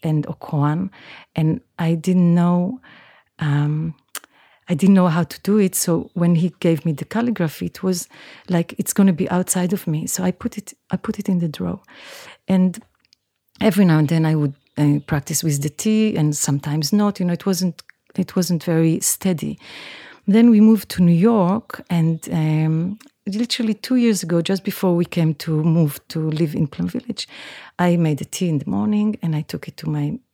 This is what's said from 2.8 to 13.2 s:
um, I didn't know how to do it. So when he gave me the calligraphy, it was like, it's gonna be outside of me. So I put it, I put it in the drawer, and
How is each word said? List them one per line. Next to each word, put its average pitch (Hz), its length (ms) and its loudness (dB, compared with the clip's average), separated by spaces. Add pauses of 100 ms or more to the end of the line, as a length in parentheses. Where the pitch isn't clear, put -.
um, 151 540 -2 (760)
I 175 40 -2
didn't 190 220 4
know 180 140 4
how 165 160 0
to - 160 -10
do 208 180 2
it. 190 160 0
So - 380 -2
when 170 220 2
he 165 240 0
gave 165 260 0
me 165 80 0
the - 120 -8
calligraphy, 208 600 -4
it - 180 -10
was 185 240 -2 (400)
like, 170 320 -2
it's - 140 -6
gonna 196 200 4
be 165 160 -4
outside 180 440 -2
of 190 120 -6
me. 160 220 -4
So - 160 -4
I 185 80 0
put - 260 -8
it, - 160 -14 (160)
I 185 80 -2
put - 220 -8
it 202 80 -12
in 185 120 2
the 165 100 -2
drawer, 180 320 -6 (680)
and 185 320 2 (800)